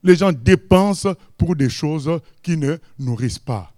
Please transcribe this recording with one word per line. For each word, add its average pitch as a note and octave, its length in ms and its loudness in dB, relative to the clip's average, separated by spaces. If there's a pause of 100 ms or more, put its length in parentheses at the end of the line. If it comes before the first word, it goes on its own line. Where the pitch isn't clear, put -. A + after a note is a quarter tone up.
Les F3+ 140 6
gens F#3 160 0
dépensent F#3 800 2 (240)
pour E3 160 0
des C3+ 160 0
choses D#3 500 -4 (220)
qui E3+ 140 -2
ne D3+ 220 -2 (200)
nourrissent A#2+ 400 -4
pas. G#2+ 400 -8